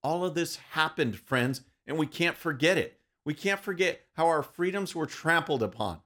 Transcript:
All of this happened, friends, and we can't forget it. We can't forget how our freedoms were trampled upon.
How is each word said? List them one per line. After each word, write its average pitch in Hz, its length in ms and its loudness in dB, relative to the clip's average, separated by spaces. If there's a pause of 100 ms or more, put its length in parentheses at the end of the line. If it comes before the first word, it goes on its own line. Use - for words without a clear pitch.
All 170 220 0
of 170 100 -2
this 165 220 -2
happened, 156 600 -2
friends, 131 420 0 (260)
and 156 120 -4
we 156 80 2
can't 170 300 0
forget 160 420 2
it. - 220 -4 (240)
We 151 100 -2
can't 196 260 -2
forget 185 540 -2
how 165 140 4
our 156 140 4
freedoms 185 520 -2
were 160 120 -2
trampled 160 560 0
upon. 92 440 -2